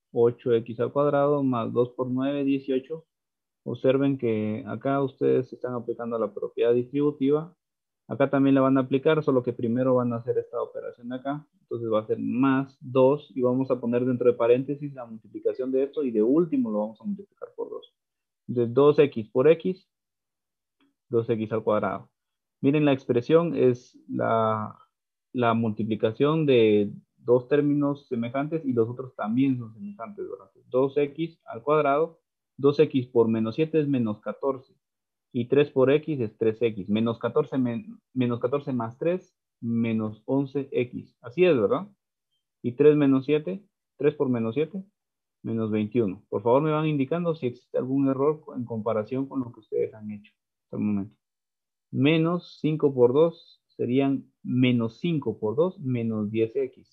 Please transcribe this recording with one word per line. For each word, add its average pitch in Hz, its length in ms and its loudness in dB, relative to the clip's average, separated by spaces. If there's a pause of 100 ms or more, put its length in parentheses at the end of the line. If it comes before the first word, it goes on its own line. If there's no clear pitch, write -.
(120)
ocho 120 420 2
X 113 280 -2
al 117 100 -2
cuadrado, 143 520 2
más 117 280 -2
dos 120 200 2
por 127 160 -6
nueve, 139 360 -2
dieciocho. 135 600 -2 (580)
Observen 135 540 0
que 107 500 -2
acá 135 340 -4
ustedes 131 520 -2
están 127 200 -10
aplicando 117 460 -6
la 104 140 -2
propiedad 117 400 -2
distributiva. 143 840 0 (520)
Acá 131 220 0
también 139 240 2
la 135 80 4
van 135 160 4
a 135 40 2
aplicar, 139 420 0
solo 131 180 2
que 123 100 -4
primero 123 440 0
van 123 180 0
a 117 40 -4
hacer 117 200 -4
esta 117 240 -6
operación 113 480 -12
de 127 60 -10
acá. 139 320 -8 (140)
Entonces 117 300 -6
va 107 100 2
a 110 40 -10
ser 113 140 -4
más 131 600 0
dos 131 560 2
y 131 60 -4
vamos 127 300 0
a 123 80 0
poner 120 260 0
dentro 123 260 2
de 120 60 0
paréntesis 139 560 0
la 127 120 -14
multiplicación 113 680 -6
de 131 120 2
esto 143 200 -6
y 127 80 -2
de 107 100 0
último 135 480 2
lo 107 100 -2
vamos 110 220 -6
a - 20 -20
multiplicar - 520 -10
por - 160 -10
dos. - 200 -16 (540)
De 120 220 -2
dos 143 320 4
X 135 320 2
por 131 160 4
X, 170 420 2 (1200)
dos 117 180 0
X 110 240 -2
al 110 120 -4
cuadrado. 104 480 -2 (500)
Miren, 147 240 2
la 139 80 4
expresión 139 600 2
es 123 520 0
la, 113 680 -2 (560)
la 117 220 2
multiplicación 113 880 0
de 107 480 4 (240)
dos 123 300 0
términos 143 600 0
semejantes 135 560 -6
y 135 100 -2
los 113 140 2
otros 127 280 -12
también 123 420 0
son 113 160 -12
semejantes, 104 560 -12
¿verdad? 98 220 -16 (160)
Dos 135 280 0
X 147 500 -4
al 113 180 -14
cuadrado, 151 560 0 (360)
dos 143 240 2
X 135 280 2
por 117 220 4
menos 113 260 0
siete 156 240 0
es 143 80 0
menos 117 340 -2
catorce. 131 540 -6 (600)
Y 120 120 -4
tres 147 200 4
por 131 220 4
X 151 300 0
es 107 160 -6
tres 110 240 0
X. 107 260 -2
Menos 113 320 0
catorce 151 380 -2
men-, 120 420 -4 (140)
menos 120 260 0
catorce 139 320 -2
más 120 260 -4
tres, 175 400 -4 (220)
menos 113 680 -2
once 135 460 -4
X. 127 480 -4
Así 123 240 -2
es, 165 160 4
¿verdad? 120 300 0 (720)
Y 123 100 -4
tres 147 240 6
menos 135 300 2
siete, 156 360 -2 (360)
tres 147 180 0
por 127 140 0
menos 113 260 -2
siete, 160 260 -4 (600)
menos 113 280 -4
veintiuno. 107 580 0
Por 113 120 -4
favor, 120 200 4
me 156 100 0
van 156 160 0
indicando 156 480 -2
si 131 120 -6
existe - 300 -8
algún 135 300 0
error 143 380 -2 (100)
en 127 80 -6
comparación 113 640 -4
con 135 140 -6
lo 120 100 -8
que 110 80 -20
ustedes 120 340 -4
han 107 160 -14
hecho 104 220 -14 (320)
hasta - 140 -12
el 110 60 -2
momento. 101 320 -2 (760)
Menos 160 680 0
cinco 151 320 0
por 123 180 4
dos 165 560 0
serían 135 640 -2 (100)
menos 123 600 0
cinco 143 360 -2
por 107 200 -4
dos, 180 240 0
menos 113 500 -2
diez 113 240 -2
X. 131 380 -6